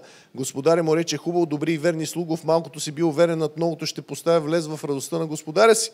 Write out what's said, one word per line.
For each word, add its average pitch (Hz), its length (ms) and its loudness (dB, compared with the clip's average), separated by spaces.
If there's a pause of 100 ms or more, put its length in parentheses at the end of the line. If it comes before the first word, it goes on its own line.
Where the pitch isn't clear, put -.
(340)
Господаря 139 480 2
му 156 140 2
рече: 165 200 -2
„Хубаво, 175 300 0
добри 147 260 -2
и 160 60 -2
верни 160 280 0
слуго, 165 300 -4
в 156 80 -10
малкото 160 360 0
си 151 120 -6
бил 165 160 0
уверен, 165 300 2
над 156 180 -4
многото 165 300 -4
ще - 160 -8
поставя, 165 380 0
влез 156 260 0
в 151 180 -8
радостта 143 340 -4
на 165 80 -4
господаря 156 480 4
си.“ - 200 0